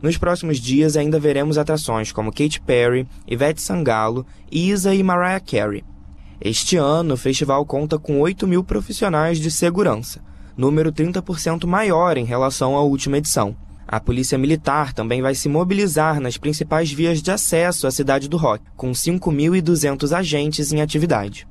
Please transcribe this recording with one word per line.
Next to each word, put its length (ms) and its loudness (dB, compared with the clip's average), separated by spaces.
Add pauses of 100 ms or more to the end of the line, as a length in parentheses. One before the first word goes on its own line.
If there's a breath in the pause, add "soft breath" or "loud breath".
Nos 160 0
próximos 400 0
dias 400 2
ainda 240 2
veremos 380 2
atrações 540 -2
como 200 -4
Katy 300 -2
Perry, 440 2 (220 loud breath)
Ivete 320 0
Sangalo, 640 0 (260 loud breath)
Isa 440 2
e 80 4
Mariah 360 2
Carey. 460 -2 (560 loud breath)
Este 380 0
ano, 340 2
o 60 0
festival 480 0
conta 320 -2
com 220 -2
oito 280 0
mil 160 2
profissionais 720 0
de 140 -2
segurança, 720 0 (340 loud breath)
número 340 2
trinta 300 -2
por 180 -6
cento 300 -2
maior 480 2
em 80 -2
relação 500 0
à 60 2
última 380 2
edição. 360 0 (320 loud breath)
A 140 -2
Polícia 380 0
Militar 560 0
também 260 -2
vai 140 0
se 120 -4
mobilizar 760 2
nas 180 -4
principais 520 0
vias 300 0
de 100 -4
acesso 560 0
à 40 2
Cidade 400 0
do 80 0
Rock, 260 0 (100)
com 200 -4
cinco 360 0
mil 240 2
e 60 4
duzentos 500 0
agentes 600 0
em 80 2
atividade. 720 0